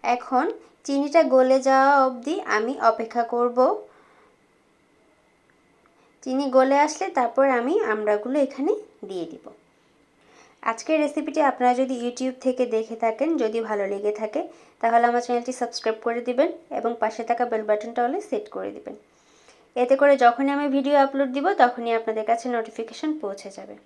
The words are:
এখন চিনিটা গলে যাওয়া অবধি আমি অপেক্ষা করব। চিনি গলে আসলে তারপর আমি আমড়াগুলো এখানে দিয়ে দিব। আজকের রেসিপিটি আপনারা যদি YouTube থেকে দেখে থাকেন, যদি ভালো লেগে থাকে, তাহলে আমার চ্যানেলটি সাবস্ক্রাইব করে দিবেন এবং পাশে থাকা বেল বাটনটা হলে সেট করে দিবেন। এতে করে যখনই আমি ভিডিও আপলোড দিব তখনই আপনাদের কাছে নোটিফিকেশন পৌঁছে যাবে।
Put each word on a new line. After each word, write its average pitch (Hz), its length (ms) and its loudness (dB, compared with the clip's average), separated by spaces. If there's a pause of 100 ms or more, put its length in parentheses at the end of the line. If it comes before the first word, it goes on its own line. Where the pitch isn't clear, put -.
(140)
এখন 254 300 -2 (420)
চিনিটা 285 340 2 (140)
গলে 262 220 6 (100)
যাওয়া 269 240 6 (140)
অবধি 262 300 -6 (220)
আমি 233 160 -2 (160)
অপেক্ষা 226 340 -2 (100)
করব। 240 240 0 (2750)
চিনি 262 220 -2 (120)
গলে 269 280 6
আসলে 302 200 -4 (120)
তারপর 269 280 2 (140)
আমি 294 140 -2 (180)
আমড়াগুলো 214 540 0
এখানে 277 260 -4 (380)
দিয়ে 180 220 -6
দিব। - 140 -20 (1300)
আজকের 311 320 -2
রেসিপিটি 302 360 -4 (120)
আপনারা 247 300 2
যদি 262 140 -2 (100)
YouTube 254 400 -6
থেকে 254 180 0 (120)
দেখে 220 280 -4
থাকেন, 226 260 0 (140)
যদি 220 160 -2 (100)
ভালো 208 140 -2 (100)
লেগে 208 260 -2
থাকে, 220 220 -4 (400)
তাহলে 233 280 4
আমার 240 160 0
চ্যানেলটি 247 360 -2
সাবস্ক্রাইব 226 440 -4
করে 233 220 -2
দিবেন 254 220 2 (300)
এবং 233 120 -2 (100)
পাশে 220 280 -4
থাকা 240 220 0
বেল 220 180 -2
বাটনটা 220 360 -2
হলে 285 140 -2 (100)
সেট 208 180 -4 (100)
করে 196 200 -8
দিবেন। - 200 -14 (800)
এতে 247 260 4
করে 285 120 8 (120)
যখনই 254 320 4
আমি 294 180 -2
ভিডিও 277 200 2 (100)
আপলোড 277 300 -2
দিব 285 100 -4 (180)
তখনই 233 360 0
আপনাদের 220 300 -4
কাছে 233 160 -2 (120)
নোটিফিকেশন 226 520 -8 (120)
পৌঁছে 196 360 -10
যাবে। 202 180 -18 (100)